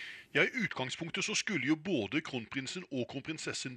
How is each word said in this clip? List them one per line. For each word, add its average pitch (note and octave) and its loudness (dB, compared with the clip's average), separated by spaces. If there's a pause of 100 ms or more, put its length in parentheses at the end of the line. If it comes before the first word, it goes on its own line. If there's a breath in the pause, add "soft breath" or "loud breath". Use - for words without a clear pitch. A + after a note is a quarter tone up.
(320 loud breath)
Ja, D3+ 6
i B3+ -2
utgangspunktet D3+ 0
så G#3+ 0
skulle D3+ 2
jo D#3 6
både D3+ 2
kronprinsen C3+ -4
og B2 0
kronprinsessen C#3 -4